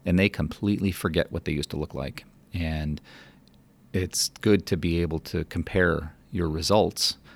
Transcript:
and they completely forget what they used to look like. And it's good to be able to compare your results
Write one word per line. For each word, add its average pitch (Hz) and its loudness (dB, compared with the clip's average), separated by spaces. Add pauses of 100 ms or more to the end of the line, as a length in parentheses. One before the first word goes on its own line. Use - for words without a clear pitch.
and 90 4
they 98 6
completely 95 0
forget - -2
what - -6
they 80 -2
used 73 -4
to - -6
look 71 -6
like. 65 -8 (280)
And 78 -4 (920)
it's 92 -2 (120)
good 104 4
to 95 0
be 85 0
able 80 -2
to 85 -4
compare 82 0 (180)
your 87 -2
results 87 0 (180)